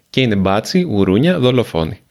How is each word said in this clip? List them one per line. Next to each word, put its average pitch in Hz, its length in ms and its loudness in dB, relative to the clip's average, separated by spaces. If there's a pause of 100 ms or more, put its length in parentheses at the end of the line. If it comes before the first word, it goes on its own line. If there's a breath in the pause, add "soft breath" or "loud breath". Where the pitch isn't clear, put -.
και - 120 -2
είναι 117 140 0
«Μπάτσι, 98 460 0
γουρούνια, 120 580 0
δολοφόνοι». 110 600 -2 (120)